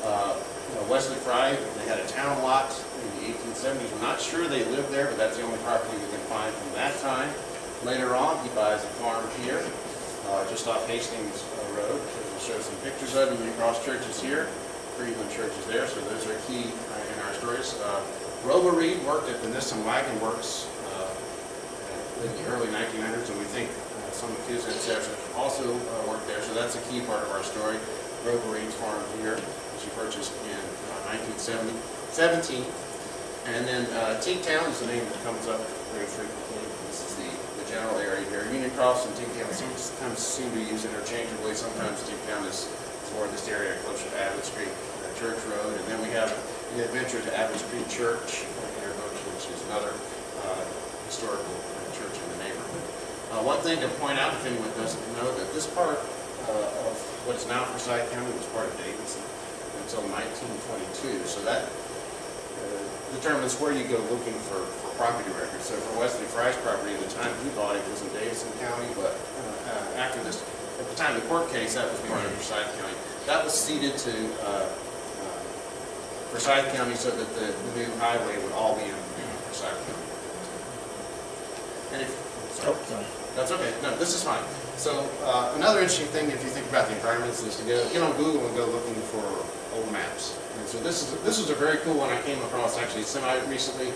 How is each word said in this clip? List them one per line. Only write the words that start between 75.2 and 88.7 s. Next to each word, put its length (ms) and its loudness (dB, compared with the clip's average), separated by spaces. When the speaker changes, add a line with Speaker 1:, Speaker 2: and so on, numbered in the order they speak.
Speaker 1:
Forsyth 400 6
County 240 2
so 160 2
that 240 0
the, 160 0
the 320 -2
new 160 -2
highway 400 4
would 160 -2
all 240 4
be 80 0
in, 80 -4
in 320 -6
Forsyth 240 -2
County. 320 -6
And 0 -
if, 120 -2
sorry. 160 2
Speaker 2:
Oh, 160 2
sorry. 160 -2
Speaker 1:
That's 160 2
okay. 200 2
No, 160 2
this 160 4
is 80 0
fine. 160 2
So, 160 2
uh, 320 6
another 240 8
interesting 320 4
thing, 160 4
if 80 0
you 80 -2
think 240 -2
about 160 8
the 80 0
environments, 480 2
is 160 -2
to 80 -2
go, 80 4
get 80 4
on 160 6
Google 320 4
and 80 0
go 80 4
looking 320 0